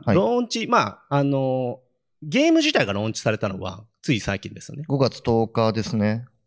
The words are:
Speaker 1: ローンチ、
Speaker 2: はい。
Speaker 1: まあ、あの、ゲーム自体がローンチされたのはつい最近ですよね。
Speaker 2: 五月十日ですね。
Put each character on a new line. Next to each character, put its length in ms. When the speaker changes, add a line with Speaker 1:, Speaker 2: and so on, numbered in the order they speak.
Speaker 1:
ロ 320
ー 20
ン 60
チ、 140
Speaker 2:
は 40
い。 40
Speaker 1:
ま 100
あ、 300
あ 140
の、 580
ゲ 260
ー 20
ム 80
自 140
体 140
が 60
ロ 100
ー 60
ン 40
チ 80
さ 80
れ 80
た 100
の 120
は 240
つ 100
い 80
最 200
近 160
で 60
す 100
よ 60
ね。 100
Speaker 2:
五 100
月 240
十 260
日 240
で 120
す 120
ね。 300